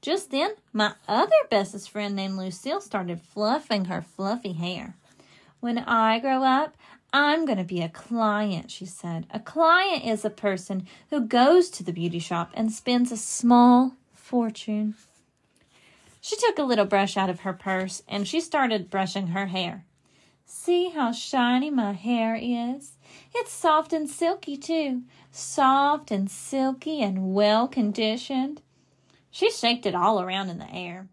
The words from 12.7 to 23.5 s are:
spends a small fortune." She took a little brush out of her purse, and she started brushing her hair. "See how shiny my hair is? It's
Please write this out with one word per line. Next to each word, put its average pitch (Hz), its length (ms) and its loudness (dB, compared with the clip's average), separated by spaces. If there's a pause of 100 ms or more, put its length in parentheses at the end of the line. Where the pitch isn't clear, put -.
spends 247 400 0
a 233 40 -6
small 247 800 6 (180)
fortune." 214 800 -4 (1300)
She - 160 -6
took 440 220 2
a 294 60 0
little 233 200 2
brush 196 320 0
out 190 140 2
of 175 100 -6
her 190 120 -6
purse, 185 540 -4
and 202 220 -6
she 330 120 -2
started 240 500 0
brushing 190 380 -2
her 196 180 -2
hair. 180 380 -6 (600)
"See 349 460 0
how 285 200 -2
shiny 247 600 0
my 226 220 -2
hair 226 440 -2
is? 240 640 -6 (360)
It's 494 180 -4